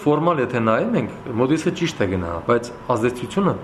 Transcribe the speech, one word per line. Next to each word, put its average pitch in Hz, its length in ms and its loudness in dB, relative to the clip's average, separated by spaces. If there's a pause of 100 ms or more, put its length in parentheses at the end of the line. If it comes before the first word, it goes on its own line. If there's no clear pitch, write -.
ֆորմալ 151 420 2
եթե 113 240 0
նայենք, 143 480 0 (220)
Moody's-ը 156 320 2
ճիշտ - 300 -4
է 101 80 4
գնահատում, 85 400 -4
բայց 120 180 2 (220)
ազդեցությունը 123 600 0 (100)